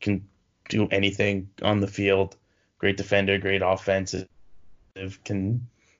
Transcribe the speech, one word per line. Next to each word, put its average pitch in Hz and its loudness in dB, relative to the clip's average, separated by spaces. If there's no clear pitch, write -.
can 101 0
do 104 2
anything 98 0
on 101 2
the 98 2
field. 98 0
Great 98 0
defender, 98 2
great 95 0
offensive, 95 0
can, 107 -2